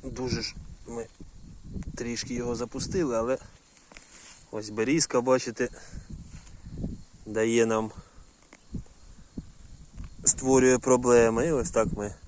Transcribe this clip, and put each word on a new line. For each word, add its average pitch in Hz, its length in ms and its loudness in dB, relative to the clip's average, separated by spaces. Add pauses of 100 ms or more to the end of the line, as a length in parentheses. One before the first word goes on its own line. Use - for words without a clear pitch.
(100)
Дуже 123 300 -4
ж - 140 -10 (320)
ми 117 200 -8 (880)
трішки 120 380 -6
його 120 220 -4
запустили, 123 640 -2
але 120 200 0 (1120)
ось 107 180 -8
берізка, 120 520 2
бачите, 127 480 2 (1600)
дає 113 400 4
нам, 110 260 0 (2250)
створює 127 520 6
проблеми. 123 720 4
І 170 40 0
ось 127 200 -2
так 110 160 2 (100)
ми 104 160 -6 (140)